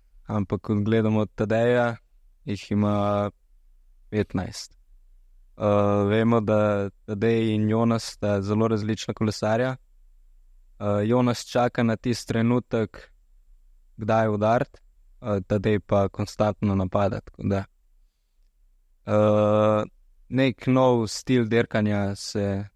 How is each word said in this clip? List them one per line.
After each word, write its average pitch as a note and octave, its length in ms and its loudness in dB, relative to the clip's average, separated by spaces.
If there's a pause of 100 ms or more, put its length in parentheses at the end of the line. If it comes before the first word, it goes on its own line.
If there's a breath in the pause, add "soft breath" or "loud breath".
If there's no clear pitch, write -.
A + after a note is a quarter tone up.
(280)
ampak G#2 340 -4
ko A2 140 -2
gledamo G#2+ 500 2
Tadeja, A#2 720 0 (480)
jih - 260 -8
ima G#2 600 0 (800)
petnajst. - 680 -6 (800)
Eh, G#2 480 2
vemo, A2+ 320 2
da G#2 500 0 (160)
Tadej A2+ 480 0
in G#2+ 160 0
Jonas A2+ 340 0
sta G#2 380 -2
zelo G#2 260 0
različna G#2+ 460 -4
kolesarja. A2+ 640 -2 (1040)
Eh, G#2 260 0
Jonas B2 400 0
čaka A#2+ 380 0
na A2+ 120 0
tisti - 320 -4
trenutek, A#2 840 -2 (840)
kdaj A2 300 0
udariti, A2 520 0 (420)
eh, G#2 260 -2
Tadej G#2+ 320 0
pa G2 300 2
konstantno G#2 640 -2
napada, G2 440 0
tako - 240 -14
da, G2 200 -2 (1400)
eh, G#2+ 800 4 (460)
nek B2+ 380 0
nov B2+ 400 4
stil B2 380 0
dirkanja G#2+ 720 0
se G2+ 500 -4 (100)